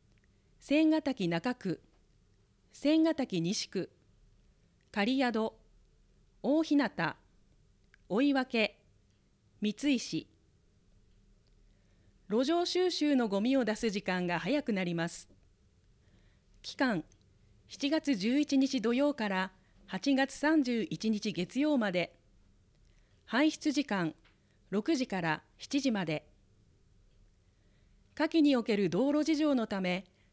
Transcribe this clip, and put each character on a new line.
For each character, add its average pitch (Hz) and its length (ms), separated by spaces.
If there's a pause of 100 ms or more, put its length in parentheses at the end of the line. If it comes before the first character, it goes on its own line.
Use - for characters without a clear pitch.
(580)
千 311 320
ヶ 311 100
滝 254 280
中 170 260
区、 - 260 (920)
千 320 320
ヶ 320 100
滝 220 260
西 175 280
区、 175 220 (1000)
仮 233 280
宿、 226 340 (920)
大 294 220
日 302 120
向、 170 400 (920)
追 269 260
分、 247 360 (920)
三 208 100
石。 233 560 (2000)
路 226 160
上 339 220
収 359 240
集 294 240
の 240 140
ゴ 196 120
ミ 254 160
を 254 80
出 214 120
す 226 140
時 196 120
間 185 240
が 175 140
早 262 220
く 240 100
な 190 100
り 175 120
ま 165 140
す。 - 200 (1300)
期 - 140
間、 233 280 (640)
七 - 220
月 294 260
十 233 240
一 285 180
日 262 220
土 226 120
曜 277 220
か 220 140
ら 190 240 (340)
八 269 280
月 269 180
三 311 300
十 240 280
一 220 200
日 208 220
月 180 280
曜 294 180
ま 208 140
で。 175 220 (1120)
排 294 260
出 302 220
時 269 120
間、 180 300 (560)
六 214 240
時 254 120
か 185 140
ら 160 220 (160)
七 - 220
時 262 100
ま 202 140
で。 156 220 (1900)
下 311 140
記 330 140
に 285 140
お 233 60
け 220 140
る 196 140
道 208 220
路 302 120
事 311 120
情 294 180
の 226 120
た 196 140
め、 180 240 (280)